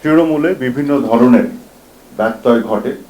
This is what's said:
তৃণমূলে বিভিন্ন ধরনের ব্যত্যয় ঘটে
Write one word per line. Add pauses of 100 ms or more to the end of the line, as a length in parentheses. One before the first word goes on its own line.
তৃণমূলে
বিভিন্ন
ধরনের (720)
ব্যত্যয়
ঘটে (180)